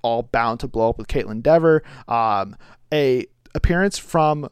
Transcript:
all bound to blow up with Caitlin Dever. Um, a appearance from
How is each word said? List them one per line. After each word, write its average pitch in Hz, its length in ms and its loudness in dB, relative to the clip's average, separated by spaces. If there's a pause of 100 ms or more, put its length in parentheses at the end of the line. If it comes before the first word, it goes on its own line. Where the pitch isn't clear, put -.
all 117 200 -2
bound 117 380 -2
to - 80 -8
blow 113 220 0
up 113 80 -6
with 110 100 -12
Caitlin 110 340 -4
Dever. 160 400 4 (240)
Um, 104 480 -2 (380)
a 131 340 0 (280)
appearance 185 440 0
from 151 540 0